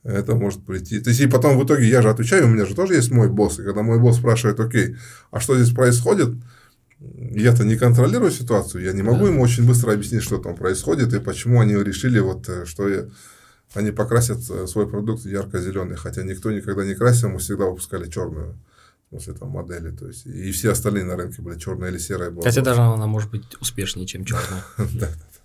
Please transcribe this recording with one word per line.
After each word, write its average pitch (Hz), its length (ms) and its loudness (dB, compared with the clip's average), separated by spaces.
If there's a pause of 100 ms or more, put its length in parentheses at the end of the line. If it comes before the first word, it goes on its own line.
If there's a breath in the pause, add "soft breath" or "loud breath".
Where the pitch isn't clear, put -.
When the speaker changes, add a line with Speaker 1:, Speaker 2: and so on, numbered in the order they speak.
Speaker 1:
это 101 320 -2
может 98 300 -2
прийти. 107 340 -6
То 120 120 -2
есть, 123 100 4
и 135 60 6
потом 131 320 4
в 113 60 2
итоге 139 220 4
я 123 140 6
же 110 80 6
отвечаю, 113 360 4
у 117 40 8
меня 107 160 4
же 95 80 -6
тоже 185 220 2
есть 127 160 2
мой 113 180 4
босс, 101 300 0
и 95 40 -10
когда 101 200 -2
мой 113 160 4
босс 120 180 6
спрашивает: 120 420 2
"Окей, 113 360 0 (360 loud breath)
а - 80 -6
что 135 160 2
здесь 120 200 6
происходит?" 127 540 4 (720 loud breath)
Я-то 120 640 2
не 110 120 4
контролирую 139 560 4
ситуацию, 98 520 -2
я 95 100 -2
не 98 100 -2
могу 123 220 4
Speaker 2:
Да. 190 60 4
Speaker 1:
ему 143 120 2
очень 120 240 4
быстро 120 260 4
объяснить, 104 300 -2
что 98 160 -4
там 87 160 -8
происходит, 117 580 -2
и 98 60 -2
почему 120 420 2
они 104 140 4
решили, 101 440 0
вот, 92 300 -2
э, 90 160 -8
что 98 240 -6
я, 95 160 -4 (720 loud breath)
они 104 160 -2
покрасят, 113 480 0 (100)
э, 95 180 -6
свой 101 220 -2
продукт 107 360 -6
ярко-зеленый, 95 680 -6
хотя 92 280 -10
никто 95 280 -6
никогда 98 340 -4
не 98 100 -6
красил, 117 340 2
мы 92 80 -6
всегда 101 280 -4
выпускали 92 440 -6
черную, 82 460 -8 (560 soft breath)
в - 40 -20
смысле, - 180 -14
там, - 160 -14
модели, 85 420 -10
то - 160 -14
есть, - 180 -18
и 95 260 -10
все 104 200 0
остальные 101 320 -2
на 90 140 -6
рынке 87 240 -10
были 85 180 -12
черные 90 320 -8
или 87 80 -8
серые. 87 320 -8 (120)
Speaker 2:
Хотя 120 180 2
даже 123 200 2
она 113 260 2
может 107 220 -4
быть 107 140 -10 (180)
успешнее, 92 460 -8
чем 95 180 -12
черная. 92 440 -6
Speaker 1:
<laughs> - 80 -14
Да, 104 80 -2 (140)
да, 95 80 -2
да. 78 100 -8 (280)